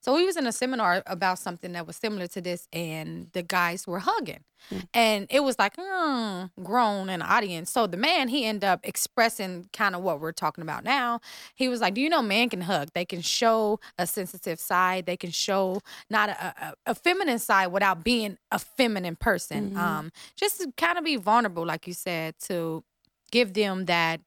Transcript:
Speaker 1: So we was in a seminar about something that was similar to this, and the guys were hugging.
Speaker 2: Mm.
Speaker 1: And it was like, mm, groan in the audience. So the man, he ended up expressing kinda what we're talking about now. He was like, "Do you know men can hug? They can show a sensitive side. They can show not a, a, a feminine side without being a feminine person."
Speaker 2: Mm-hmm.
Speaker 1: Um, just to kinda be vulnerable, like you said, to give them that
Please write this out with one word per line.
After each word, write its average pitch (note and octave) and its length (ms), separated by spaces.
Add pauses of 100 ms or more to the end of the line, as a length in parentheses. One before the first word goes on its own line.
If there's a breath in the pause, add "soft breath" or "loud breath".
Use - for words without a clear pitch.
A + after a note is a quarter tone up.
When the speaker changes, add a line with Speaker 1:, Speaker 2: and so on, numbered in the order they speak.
Speaker 1:
So B3 120
we E4+ 120
was F#4+ 100
in D#4 100
a A#3 60
seminar A3 560
about F#3 320
something F3+ 320
that E3+ 160
was E3+ 80
similar G#3 320
to F3+ 140
this, F3 320
and E3 580
the F#3 100
guys F3 460
were F3+ 120
hugging. E4+ 440 (260 loud breath)
Speaker 2:
Mm. F#3 240
Speaker 1:
And A3 360
it C4+ 100
was C4+ 180
like, G3+ 200
mm, C4 760 (100)
groan G3+ 480
in F3+ 120
the - 40
audience. F3+ 460
So A#3 160
the F3 80
man, C#4+ 320
he B3 180
ended G#3 200
up F#3 180
expressing F#3+ 880
kinda G3 260
what F3 220
we're D#3+ 140
talking D#3+ 280
about D#3+ 220
now. A#3+ 380 (340 loud breath)
He C4 140
was B3 100
like, F#3 140
"Do A3+ 80
you D4+ 80
know E4 120
men A3 280
can F#3 120
hug? E3+ 320
They F3+ 120
can F3 160
show A3 580 (180 loud breath)
a F3 80
sensitive F3+ 540
side. F#3 460
They F3+ 120
can F3 140
show F#3+ 480 (300 loud breath)
not G#3 200
a, F#3 240 (120)
a, D#3 80 (140)
a A#3+ 80
feminine F4 440
side G3 280
without F#3 360
being A3 340 (140)
a D#3 80
feminine F#3+ 560
person." G3+ 540
Speaker 2:
Mm-hmm. G3 100
Speaker 1:
Um, D#3+ 320 (240 loud breath)
just - 240
to D#4+ 160
kinda E4+ 260
be D#4 140
vulnerable, G3+ 500
like E3 220
you F3+ 60
said, E3 480
to E3 420 (480)
give A3+ 220
them F#3+ 320
that E3 420